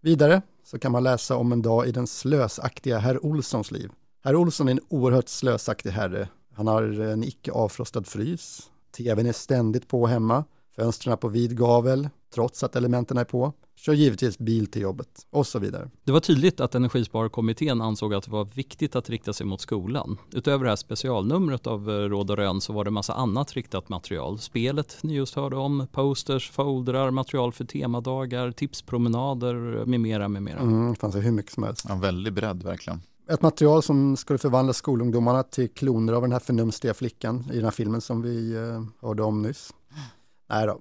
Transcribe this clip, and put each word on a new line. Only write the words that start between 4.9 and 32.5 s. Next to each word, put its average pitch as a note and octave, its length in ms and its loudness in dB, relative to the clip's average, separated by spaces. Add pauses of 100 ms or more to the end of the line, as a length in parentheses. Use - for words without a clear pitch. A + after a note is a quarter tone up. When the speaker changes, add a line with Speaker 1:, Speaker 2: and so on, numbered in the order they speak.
Speaker 1:
slösaktig - 600 -2
herre. G2 380 -4 (260)
Han G#2 120 -2
har A2 160 4
en G#2+ 420 -2
icke - 280 -8
avfrostad A2 540 -4
frys. - 640 -8 (260)
T A#2 180 0
V:n A2 120 2
är A#2 60 2
ständigt A#2+ 560 0
på A#2+ 180 4
hemma. A#2 380 2 (320)
Fönstren A#2 420 0
på A#2+ 100 -4
vid A#2 300 0
gavel, B2 500 4 (260)
trots A#2+ 300 -2
att C3 120 -4
elementen B2 420 2
är A#2+ 60 0
på. C3+ 280 -2 (240)
Kör - 160 0
givetvis C3 460 4
bil A2+ 280 2
till G#2+ 160 -4
jobbet F#2+ 260 -4 (220)
och C#3+ 160 2
så - 120 -6
vidare. - 320 -6 (140)
Speaker 2:
Det C3+ 80 2
var D#3+ 80 6
tydligt E3 400 4
att - 140 0
Energisparkommittén A#2 1080 0
ansåg G#2+ 340 -2
att G2 100 -2
det - 60 -16
var G#2+ 140 -2
viktigt C3+ 520 -6
att A#2+ 140 -4
rikta A2 220 -6
sig - 140 -6
mot F#2+ 140 -4
skolan. G#2+ 580 -6 (140)
Utöver C3+ 320 0
det A#2+ 60 2
här G#2 60 2
specialnumret B2+ 880 -2
av, G#2+ 240 -4
eh, G#2 40 0
Råd G2+ 360 0
och G#2 60 2
Rön G2 240 0
så - 120 -6
var G#2 120 -2
det G#2 60 -2
massa G#2+ 220 -4
annat B2 400 -2
riktat - 360 -8
material. F2 500 -6
Spelet B2+ 640 -4
ni D#3 120 -4
just C#3 200 -4
hörde C#3 220 -4
om, C#3 360 -2
posters, C3+ 580 -2
foldrar, C3 600 0
material C3 420 -2
för - 120 -10
temadagar, B2 880 -4
tipspromenader A#2+ 1300 -2
med B2 140 2
mera, G#2+ 280 0
med G2+ 140 -4
mera. - 160 -8
Speaker 1:
Mm, A#2 340 4
det G#2 60 -4
fanns G2+ 180 -2
ju G2+ 40 0
hur A#2 120 2
mycket G#2 200 -2
som - 100 -4
helst. G#2 260 -4
Speaker 3:
Ja, G2+ 60 -4
väldigt F#2+ 400 -2
bredd F#2+ 280 -4